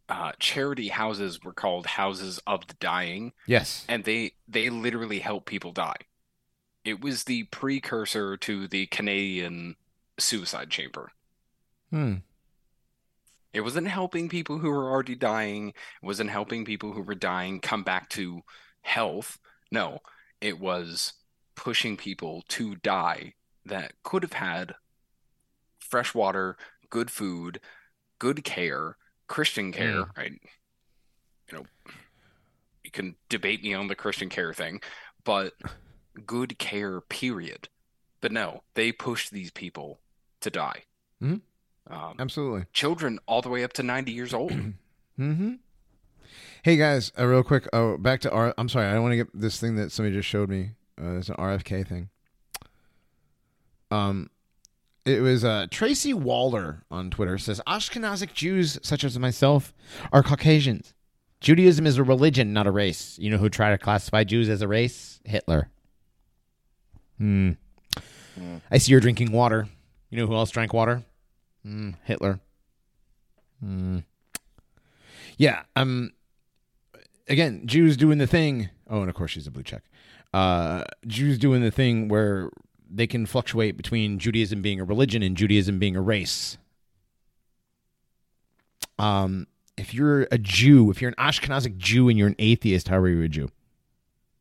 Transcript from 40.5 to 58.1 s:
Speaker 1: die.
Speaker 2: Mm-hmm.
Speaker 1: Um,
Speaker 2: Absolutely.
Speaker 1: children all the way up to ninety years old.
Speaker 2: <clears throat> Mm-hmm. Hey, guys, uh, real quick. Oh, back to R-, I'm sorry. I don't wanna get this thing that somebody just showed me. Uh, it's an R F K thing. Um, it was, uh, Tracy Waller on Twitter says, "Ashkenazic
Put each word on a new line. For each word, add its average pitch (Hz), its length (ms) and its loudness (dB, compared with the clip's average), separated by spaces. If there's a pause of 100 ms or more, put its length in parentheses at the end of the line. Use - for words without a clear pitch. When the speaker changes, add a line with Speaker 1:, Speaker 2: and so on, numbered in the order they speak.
Speaker 1:
die. 76 320 -8 (400)
Speaker 2:
Mm-hmm. 147 140 -2 (520)
Speaker 1:
Um, 82 300 -14
Speaker 2:
Absolutely. 127 540 -6
Speaker 1:
children 147 540 -2
all 113 160 2
the 123 60 -10
way 123 140 -4
up 123 120 -6
to - 100 -4
ninety 127 280 -4
years 120 220 -8
old. 127 180 -4
Speaker 2:
<clears throat> 104 220 -6 (440)
Mm-hmm. 160 360 -2 (1120)
Hey, 165 120 8
guys, 147 420 2
uh, 123 80 2
real 127 180 6
quick. 131 280 2
Oh, 113 240 2
back 127 260 0
to 131 80 0
R-, 117 280 2
I'm 120 100 -2
sorry. 117 200 0
I 98 40 0
don't 113 120 2
wanna 120 120 2
get 117 160 0
this 104 280 -4
thing 113 160 -2
that 104 160 -4
somebody 107 240 -2
just 101 120 -4
showed 104 220 0
me. 98 220 -4 (280)
Uh, 87 180 -6
it's 90 100 -8
an - 100 -8
R 95 140 -2
F 98 120 -2
K 95 200 -4
thing. 90 240 -10 (1800)
Um, 101 400 -2 (760)
it 127 180 2
was, 127 220 4
uh, 107 260 0
Tracy 277 420 0
Waller 123 800 -2
on 92 200 -6
Twitter 92 280 -2
says, 107 300 -6
"Ashkenazic 202 680 -6